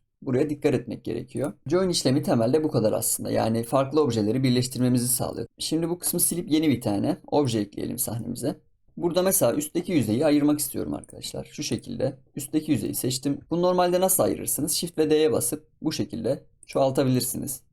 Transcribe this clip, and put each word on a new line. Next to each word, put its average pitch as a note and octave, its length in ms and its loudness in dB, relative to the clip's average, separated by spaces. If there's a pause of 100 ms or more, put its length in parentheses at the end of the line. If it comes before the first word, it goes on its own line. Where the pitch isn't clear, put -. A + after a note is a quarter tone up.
(220)
Buraya C3+ 280 0
dikkat D3 240 0
etmek - 300 -4
gerekiyor. A#2+ 500 -6 (140)
Join F3+ 220 2
işlemi C#3 340 0
temelde C3+ 400 2
bu D3+ 80 0
kadar G#2+ 220 2
aslında. - 380 -2
Yani A2+ 320 0
farklı C#3 380 0
objeleri A2+ 420 2
birleştirmemizi B2 640 2
sağlıyor. - 400 -4 (100)
Şimdi E3 320 -2
bu F3 100 -4
kısmı - 200 -2
silip F3 320 0
yeni D#3 180 4
bir A#2+ 120 2
tane A2+ 360 0 (100)
obje B2 320 2
ekleyelim - 380 -4
sahnemize. - 580 -4 (420)
Burada E3+ 240 0
mesela F#3 320 4
üstteki F3+ 380 -4
yüzeyi B2 340 2
ayırmak D3 340 4
istiyorum - 340 -4
arkadaşlar. - 580 -12
Şu D3+ 120 -10
şekilde - 540 -4 (180)
üstteki D3+ 360 -2
yüzeyi G#2+ 240 -2
seçtim. C3+ 440 -2 (100)
Bunu E3+ 120 0
normalde F3+ 400 2
nasıl F#3 220 2
ayırırsınız? A2+ 480 -2
Shift - 260 -4
ve D#3 120 4
D'ye D3+ 220 4
basıp - 360 -4 (140)
bu D#3 100 -2
şekilde - 520 -4 (220)
çoğaltabilirsiniz. C3 960 0 (120)